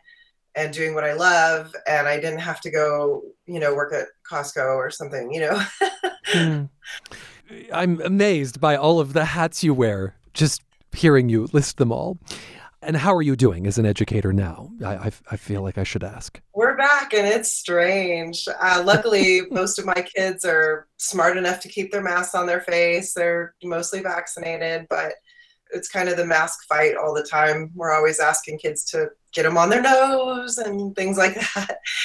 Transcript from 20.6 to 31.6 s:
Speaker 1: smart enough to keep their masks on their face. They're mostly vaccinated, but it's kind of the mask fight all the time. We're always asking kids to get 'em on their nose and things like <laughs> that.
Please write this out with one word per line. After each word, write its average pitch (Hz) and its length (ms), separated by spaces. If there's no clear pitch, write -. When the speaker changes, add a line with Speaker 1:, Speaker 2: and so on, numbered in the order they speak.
Speaker 1:
smart 180 400
enough 180 220
to - 80
keep 190 220
their 202 120
masks 180 320
on 180 120
their 175 140
face. 170 540
They're 170 400
mostly 175 380
vaccinated, 165 880
but 160 240
it's 180 160
kind 180 220
of 170 80
the 170 80
mask 165 420
fight 151 280
all 151 180
the 151 80
time. 156 520
We're 165 180
always 156 280
asking 156 380
kids 151 320
to 156 180
get 160 140
'em 165 100
on 170 140
their 240 120
nose 254 760
and 202 360
things 196 220
like 190 180
<laughs> 220 200
that. 202 240